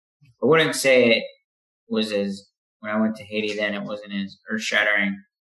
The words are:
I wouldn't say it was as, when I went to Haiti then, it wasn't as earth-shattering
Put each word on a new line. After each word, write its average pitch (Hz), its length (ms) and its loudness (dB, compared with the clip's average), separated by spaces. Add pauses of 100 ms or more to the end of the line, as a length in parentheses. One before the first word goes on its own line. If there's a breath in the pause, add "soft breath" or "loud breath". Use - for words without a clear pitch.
(420)
I 117 40 2
wouldn't 151 280 4
say 123 360 4
it 104 140 2 (640)
was 110 220 -2
as, 101 380 -4 (320)
when 107 120 -8
I 107 80 0
went 110 160 0
to 104 80 -18
Haiti 104 300 -4
then, 104 200 -2
it 101 100 -6
wasn't 104 300 -12
as 98 220 -6 (140)
earth-shattering 104 640 0 (380)